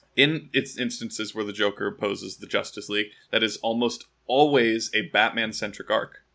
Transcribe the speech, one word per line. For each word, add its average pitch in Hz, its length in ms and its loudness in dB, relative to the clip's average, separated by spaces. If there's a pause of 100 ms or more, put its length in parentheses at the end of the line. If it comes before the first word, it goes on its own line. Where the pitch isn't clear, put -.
(140)
in 151 380 4
its 135 240 -2
instances 117 580 -6
where 110 100 -2
the 101 100 -6
Joker 101 320 0
opposes 101 500 -4
the - 100 -18
Justice 104 440 -4
League, 104 220 -2 (180)
that 110 120 2
is 107 140 -2
almost 117 480 -2 (220)
always 123 680 4
a 107 140 0
Batman-centric 107 840 -2
arc, 113 320 -2 (120)